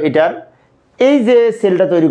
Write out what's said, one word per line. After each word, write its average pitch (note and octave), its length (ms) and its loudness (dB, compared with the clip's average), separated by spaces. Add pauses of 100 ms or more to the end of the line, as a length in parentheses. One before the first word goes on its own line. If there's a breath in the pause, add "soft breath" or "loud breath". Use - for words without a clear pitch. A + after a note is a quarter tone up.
এটার, D#3 260 -2 (680 soft breath)
এই C#4 180 2 (100)
যে B3 100 4 (240)
সেলটা F#3 320 0
তৈরি E3 180 0